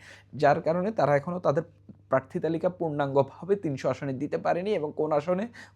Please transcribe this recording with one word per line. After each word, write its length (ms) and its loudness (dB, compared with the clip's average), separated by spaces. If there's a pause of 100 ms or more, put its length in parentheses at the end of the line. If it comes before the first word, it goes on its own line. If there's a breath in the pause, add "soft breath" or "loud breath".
(340 loud breath)
যার 260 4
কারণে 320 0
তারা 240 4
এখনও 220 -2
তাদের 240 2 (460)
প্রার্থী 320 0
তালিকা 280 -2
পূর্ণাঙ্গভাবে 880 0
তিনশো 320 -4
আসনে 240 -4
দিতে 260 -4
পারেনি 360 -2
এবং 220 -4
কোন 160 -2
আসনে 360 0 (280 loud breath)